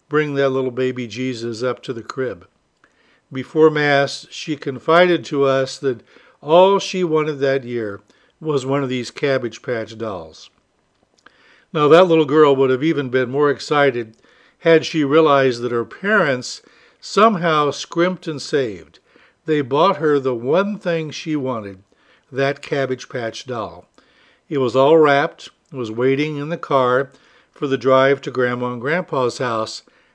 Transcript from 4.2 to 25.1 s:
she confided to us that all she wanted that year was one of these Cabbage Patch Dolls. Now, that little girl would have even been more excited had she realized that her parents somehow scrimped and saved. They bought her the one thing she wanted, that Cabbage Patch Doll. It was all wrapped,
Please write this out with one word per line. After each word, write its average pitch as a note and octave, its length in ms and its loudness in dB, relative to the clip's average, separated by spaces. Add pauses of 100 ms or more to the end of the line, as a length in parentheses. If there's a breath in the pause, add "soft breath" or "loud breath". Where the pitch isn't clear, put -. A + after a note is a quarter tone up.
she - 260 -8
confided D#3+ 720 2
to C#3 180 0
us C3+ 340 0
that B2+ 240 -4 (380 soft breath)
all F#3 400 6
she F#3 240 -6
wanted D#3 300 -2
that C3+ 280 0
year A#2 380 -8 (400 soft breath)
was D3 240 -2
one C#3 180 -2
of C3+ 60 -4
these B2+ 220 -6
Cabbage C3 500 -4
Patch A2+ 380 -8
Dolls. F#2 500 -12 (1300 soft breath)
Now, D3+ 140 2
that E3+ 180 8
little D#3+ 180 4
girl C#3+ 320 6
would C3 140 2
have B2+ 120 0
even C#3+ 280 -2
been B2 200 -2
more C#3+ 200 0
excited B2 680 0 (440 soft breath)
had E3 260 4
she D#3 180 -2
realized C#3 560 2
that A#2+ 120 -4
her A#2 120 -2
parents D3+ 800 -2 (400 soft breath)
somehow E3+ 680 2
scrimped E3+ 560 -4
and D3+ 140 -8
saved. G#2+ 580 -6 (460 soft breath)
They D#3 160 0
bought D3 380 2
her D3+ 200 2
the C3 160 -2
one F3 440 -2
thing E3 320 -4
she D#3 260 -6
wanted, A2 460 -8 (500 soft breath)
that C3+ 300 -2
Cabbage C3 480 -6
Patch - 360 -10
Doll. G2+ 400 -10 (640 soft breath)
It D3 80 -4
was B2+ 180 0
all C3+ 220 6
wrapped, D3 540 2 (200)